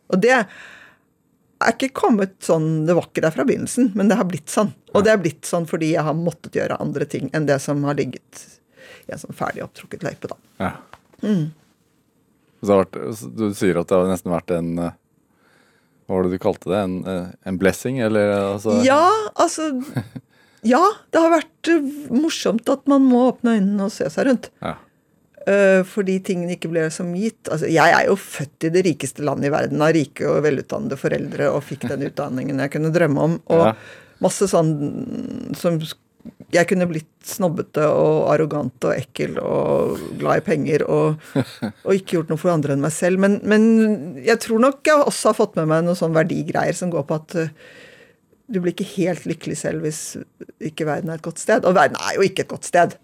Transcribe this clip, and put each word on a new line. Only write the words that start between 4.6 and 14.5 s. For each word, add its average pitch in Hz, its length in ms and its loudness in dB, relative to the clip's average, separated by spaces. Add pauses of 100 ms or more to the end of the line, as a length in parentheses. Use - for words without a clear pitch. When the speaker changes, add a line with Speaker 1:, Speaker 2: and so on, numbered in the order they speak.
Speaker 1:
Og 202 80 4
Speaker 2:
Ja. - 20 0
Speaker 1:
det 220 80 6
er 208 120 2
blitt - 200 -4
sånn 170 240 -2
fordi 160 240 -2
jeg 156 140 0
har 147 80 0
måttet 165 400 -6
gjøre - 260 -2
andre 143 240 -4
ting 131 280 -6
enn 156 140 -2
det 139 140 2
som 143 240 -2
har 143 100 -2
ligget - 520 -8 (600)
i - 40 -12
en - 60 -10
sånn - 160 -16
ferdig - 300 -8
opptrukket - 380 -16
løype, - 260 -10
da. - 80 -12 (240)
Speaker 2:
Ja. 92 120 -4 (500)
Speaker 1:
Mm. 175 280 0 (1120)
Speaker 2:
Så 107 40 -6
det 101 80 4
har 95 100 4
vært, - 320 -10
så - 200 -16
du 110 80 -2 (100)
sier 90 240 0
at 85 100 -4
det 95 100 2
har 90 100 2
nesten 92 240 -4
vært 82 180 -4